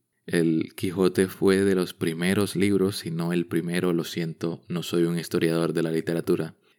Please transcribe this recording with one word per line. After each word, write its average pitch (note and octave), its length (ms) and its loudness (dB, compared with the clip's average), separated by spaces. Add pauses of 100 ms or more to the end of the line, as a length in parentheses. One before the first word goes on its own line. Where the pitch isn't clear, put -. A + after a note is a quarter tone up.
(260)
el E2 480 0
Quijote F#2 540 0
fue F#2+ 360 4
de G2 100 4
los F2+ 180 0
primeros F2+ 640 0
libros, G2 420 2
si F2 120 -8
no E2+ 220 -4
el F2 140 0
primero, F2 460 -2
lo E2 120 0
siento, E2 640 -6
no E2+ 140 -4
soy E2+ 220 0
un E2+ 140 0
historiador E2 540 0
de E2 100 0
la E2 80 -2
literatura, E2 680 -2 (220)